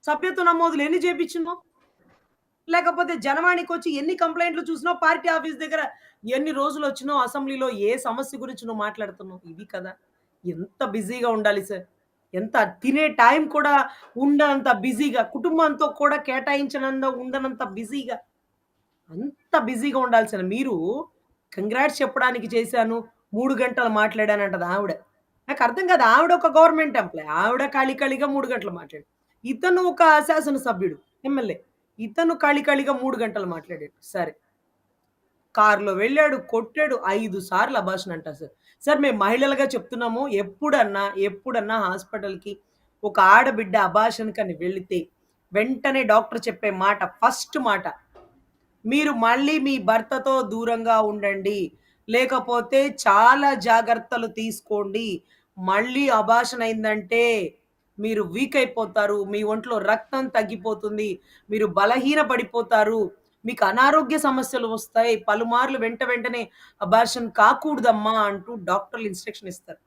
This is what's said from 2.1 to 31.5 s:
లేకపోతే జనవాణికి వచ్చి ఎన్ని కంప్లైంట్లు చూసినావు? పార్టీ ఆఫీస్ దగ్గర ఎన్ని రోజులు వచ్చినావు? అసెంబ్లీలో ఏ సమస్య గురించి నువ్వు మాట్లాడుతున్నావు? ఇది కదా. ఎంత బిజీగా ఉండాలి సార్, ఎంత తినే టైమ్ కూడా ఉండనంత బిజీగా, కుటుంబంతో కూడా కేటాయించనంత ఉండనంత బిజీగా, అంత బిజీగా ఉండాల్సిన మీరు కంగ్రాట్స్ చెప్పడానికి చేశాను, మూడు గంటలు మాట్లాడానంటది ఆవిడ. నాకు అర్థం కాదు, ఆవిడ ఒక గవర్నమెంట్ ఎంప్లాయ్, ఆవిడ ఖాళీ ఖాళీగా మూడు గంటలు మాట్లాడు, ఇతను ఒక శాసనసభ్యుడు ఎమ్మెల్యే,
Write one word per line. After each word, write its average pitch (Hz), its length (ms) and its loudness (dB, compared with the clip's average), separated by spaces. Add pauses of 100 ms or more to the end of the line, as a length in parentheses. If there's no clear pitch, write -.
లేకపోతే 339 480 0
జనవాణికి 339 560 0
వచ్చి 330 220 -4
ఎన్ని 302 200 -4
కంప్లైంట్లు 339 480 -2
చూసినావు? 320 400 -4
పార్టీ 330 260 2
ఆఫీస్ 320 280 -2
దగ్గర 311 260 -4 (520)
ఎన్ని 302 160 -2
రోజులు 285 360 -2
వచ్చినావు? 277 320 -4
అసెంబ్లీలో 262 520 -2
ఏ 214 260 -2
సమస్య 262 420 -6
గురించి 240 280 -12
నువ్వు 220 140 -8
మాట్లాడుతున్నావు? 196 680 -10
ఇది 165 160 -20
కదా. 190 280 -12 (520)
ఎంత 175 400 -8
బిజీగా 226 460 -4
ఉండాలి 208 360 0
సార్, 180 180 -10 (500)
ఎంత 214 220 -4 (260)
తినే 285 260 2
టైమ్ 294 400 4
కూడా 285 420 2 (260)
ఉండనంత 277 560 2
బిజీగా, 233 500 0
కుటుంబంతో 302 640 0
కూడా 294 300 2
కేటాయించనంత 269 880 -2
ఉండనంత 262 600 -4
బిజీగా, 226 540 -8 (920)
అంత 269 480 -4
బిజీగా 254 400 -2
ఉండాల్సిన 226 420 2
మీరు 214 360 -4 (760)
కంగ్రాట్స్ 254 500 -2
చెప్పడానికి 254 440 -2
చేశాను, 226 580 0 (300)
మూడు 262 200 0
గంటలు 247 340 0
మాట్లాడానంటది 208 760 0
ఆవిడ. 185 280 -2 (560)
నాకు 269 140 -2
అర్థం 247 240 0
కాదు, 339 160 4
ఆవిడ 269 300 6
ఒక 349 140 2
గవర్నమెంట్ 311 500 6
ఎంప్లాయ్, 165 320 -4
ఆవిడ 226 380 0
ఖాళీ 269 280 0
ఖాళీగా 269 320 -2
మూడు 277 200 -2
గంటలు 208 240 -6
మాట్లాడు, 165 360 -16 (380)
ఇతను 359 380 2
ఒక 349 200 2 (180)
శాసనసభ్యుడు 262 760 -2 (280)
ఎమ్మెల్యే, 262 400 -4 (340)